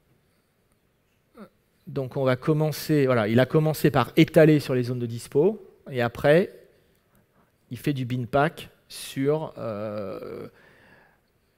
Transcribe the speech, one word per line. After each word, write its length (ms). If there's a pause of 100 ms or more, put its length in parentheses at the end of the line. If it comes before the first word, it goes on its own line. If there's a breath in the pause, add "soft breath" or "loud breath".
(1900)
Donc 300
on 60
va 120
commencer, 720
voilà, 200
il 120
a 80
commencé 420
par 260
étaler 440
sur 160
les 80
zones 160
de 80
dispo, 540 (300)
et 100
après, 520 (1160)
il 80
fait 140
du 120
bin 200
pack 440 (180)
sur, 720
euh, 880 (1120 soft breath)